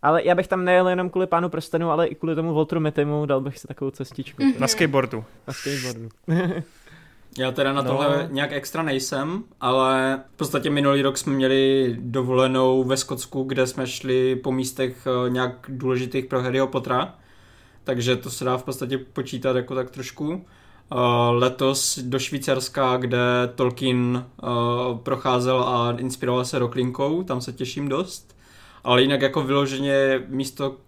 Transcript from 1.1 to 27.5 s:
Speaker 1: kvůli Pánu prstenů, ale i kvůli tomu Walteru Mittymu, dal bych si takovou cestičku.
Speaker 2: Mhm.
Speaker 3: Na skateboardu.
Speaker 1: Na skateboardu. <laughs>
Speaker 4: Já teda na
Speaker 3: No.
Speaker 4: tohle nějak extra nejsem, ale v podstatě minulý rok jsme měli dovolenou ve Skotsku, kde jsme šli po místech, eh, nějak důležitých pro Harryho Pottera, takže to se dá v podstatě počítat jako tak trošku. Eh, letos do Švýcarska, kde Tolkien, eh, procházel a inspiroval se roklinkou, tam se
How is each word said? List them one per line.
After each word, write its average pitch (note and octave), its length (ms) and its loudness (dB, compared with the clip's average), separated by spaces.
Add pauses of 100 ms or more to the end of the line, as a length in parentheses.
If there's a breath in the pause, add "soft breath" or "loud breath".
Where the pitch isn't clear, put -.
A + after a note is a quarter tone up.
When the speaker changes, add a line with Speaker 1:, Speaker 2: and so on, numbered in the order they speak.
Speaker 1:
kvůli F#3 160 0
Pánu F3 220 0
prstenů, E3 420 -2
ale D#3+ 160 2
i - 80 -4
kvůli E3 200 -2
tomu D#3+ 200 -2
Walteru D#3+ 260 0
Mittymu, D3 460 0
dal C#3 140 2
bych C3+ 180 -8
si - 100 -20
takovou C3+ 220 -6
cestičku. - 540 -8
Speaker 2:
Mhm. C4 140 4
Speaker 3:
Na C3 100 0
skateboardu. C3 560 0 (220)
Speaker 1:
Na C#3+ 60 -10
skateboardu. B2+ 560 -6 (200)
<laughs> E3 340 0 (760 soft breath)
Speaker 4:
Já C3 120 0
teda C#3 220 0
na C#3 100 0
Speaker 3:
No. B2+ 80 0
Speaker 4:
tohle C#3+ 400 2
nějak C#3+ 220 -2
extra D3 300 -6
nejsem, C#3+ 640 -4 (160)
ale C3 600 2 (140)
v - 20 -20
podstatě C#3+ 340 -2
minulý C#3 320 4
rok C3+ 160 0
jsme - 140 -2
měli C3+ 680 4
dovolenou C3 840 2
ve C3 120 2
Skotsku, C3 460 -6
kde C3 240 0
jsme B2+ 200 -6
šli B2+ 500 0
po C3 160 -4
místech, C3 440 -4 (300)
eh, B2 40 0
nějak B2 220 0 (160)
důležitých B2+ 560 -2
pro C3 180 -2
Harryho C3 240 2
Pottera, C3 480 -2 (680 soft breath)
takže B2 320 0
to - 140 -8
se - 140 -8
dá B2+ 120 0
v B2 80 -6
podstatě C3 340 -4
počítat B2+ 580 -4
jako B2 180 -2
tak B2+ 160 -4
trošku. D3+ 540 -8 (480 soft breath)
Eh, B2+ 40 -4 (340)
letos B2+ 680 0
do B2+ 200 -4
Švýcarska, C3 800 -2
kde B2 260 0 (320)
Tolkien, B2 720 0 (160)
eh, C3 40 -6 (560)
procházel B2+ 600 0
a A#2+ 360 2
inspiroval B2+ 460 -2
se C3 140 -4
roklinkou, B2+ 640 0
tam C#3 180 -4
se B2 120 -10